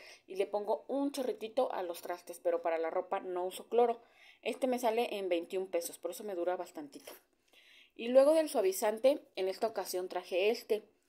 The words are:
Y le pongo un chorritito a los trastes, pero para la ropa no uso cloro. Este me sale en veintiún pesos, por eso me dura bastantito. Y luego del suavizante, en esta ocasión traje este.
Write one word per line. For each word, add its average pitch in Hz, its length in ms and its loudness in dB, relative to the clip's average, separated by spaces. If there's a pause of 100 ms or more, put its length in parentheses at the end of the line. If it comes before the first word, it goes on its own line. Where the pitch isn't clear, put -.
(260)
Y - 80 -14
le 196 120 0
pongo 208 420 -2
un 277 240 0
chorritito 247 580 -2
a 185 140 -4
los 170 160 -6
trastes, 175 420 -10
pero 170 180 2
para 165 180 0
la 160 120 0
ropa 185 300 -2
no 180 240 -4
uso 185 240 -8
cloro. 233 340 2 (400)
Este 262 240 -2
me 247 140 0
sale 226 360 0
en 196 120 -4
veintiún 180 400 -2
pesos, 170 300 -4
por 170 120 -6
eso 202 140 -10
me 208 100 -6
dura 175 220 0
bastantito. 151 560 -10 (840)
Y 233 140 -8
luego 269 240 8
del 320 160 4
suavizante, 220 720 2 (160)
en 190 120 -2
esta 202 200 -2
ocasión 185 400 -4
traje 180 420 0
este. 233 320 0 (260)